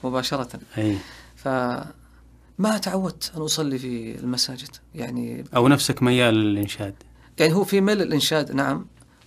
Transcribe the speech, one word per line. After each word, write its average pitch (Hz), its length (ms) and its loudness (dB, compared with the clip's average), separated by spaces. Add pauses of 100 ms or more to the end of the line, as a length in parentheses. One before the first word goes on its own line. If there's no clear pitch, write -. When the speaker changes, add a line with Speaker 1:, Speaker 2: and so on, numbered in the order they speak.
Speaker 1:
مباشرة. 127 460 -2 (280)
Speaker 2:
أي. 107 200 0 (380)
Speaker 1:
فما - 1500 -4
تعودت 190 560 -4
أن 156 40 -4
أصلي 151 380 -2
في 117 400 -8
المساجد، 123 500 -4 (260)
يعني 123 500 -8 (100)
Speaker 2:
أو 123 120 6
نفسك 135 360 4
ميال 123 300 6
للإنشاد؟ 101 640 0 (420)
Speaker 1:
يعني 160 160 6
هو 196 100 4
في 196 180 2
ميل 208 160 4
للإنشاد، 156 540 0
نعم، 135 340 -2 (420)